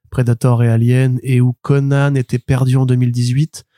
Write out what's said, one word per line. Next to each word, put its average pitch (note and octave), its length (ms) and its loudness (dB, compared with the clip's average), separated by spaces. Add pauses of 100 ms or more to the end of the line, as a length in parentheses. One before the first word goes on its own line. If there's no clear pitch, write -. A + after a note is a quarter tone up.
(120)
Predator A#2+ 520 0
et A#2 60 2
Alien B2 540 0
et B2+ 180 0
où B2 220 0
Conan C#3 500 0
était B2+ 260 -2
perdu C3 380 0
en C3 80 2
deux B2+ 100 0
mille B2 160 0
dix-huit. B2 520 -2 (140)